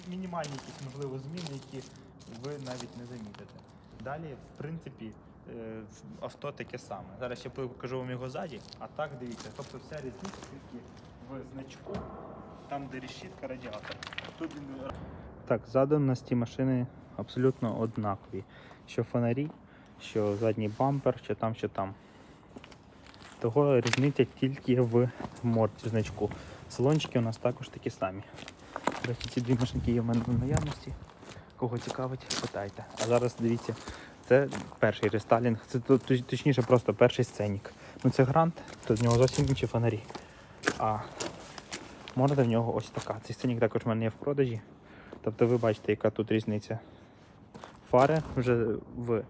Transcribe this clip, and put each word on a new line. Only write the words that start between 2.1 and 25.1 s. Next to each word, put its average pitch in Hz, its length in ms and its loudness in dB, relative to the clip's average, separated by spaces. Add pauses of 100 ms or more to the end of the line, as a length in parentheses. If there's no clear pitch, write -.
ви 139 80 -8
навіть 127 460 -10
не 120 80 -14
замітите. 107 500 -16 (480)
Далі, 147 300 -10
в - 240 -18
принципі, 143 540 -10 (380)
е, 113 320 -10 (400)
авто - 300 -10
таке 123 260 -12
саме. 95 320 -12 (100)
Зараз 123 200 -6
ще 131 100 -12
покажу 127 500 -8
вам 127 100 -6
його 127 200 -6
ззаді, 143 300 -8 (200)
а 113 80 -12
так 147 320 -6
дивіться, 117 380 -10
тобто 135 200 -12
вся 139 180 -14
різниця 143 460 -10 (100)
тільки 127 320 -16 (460)
в 135 240 -12
значку, 135 400 -12 (760)
там, 139 220 -6
де 131 80 -10
решітка 131 480 -12
радіатора. 123 520 -10 (380)
Тут 156 180 -6
він... 147 80 -10 (840)
Так, 113 200 2
ззаду 139 280 4
у 151 40 4
нас 131 220 2
ті - 140 -2
машини 123 520 0 (300)
абсолютно 127 600 0
однакові. 107 640 -2 (440)
Що - 160 -2
фонарі, 123 460 0 (520)
що 104 340 0
задній 110 440 2
бампер, 135 440 2
що 107 120 -4
там, 110 200 -2
що 104 140 -4
там. 98 240 -4 (1500)
Того 135 420 6
різниця 127 440 4 (140)
тільки 131 420 2
в 120 280 4 (340)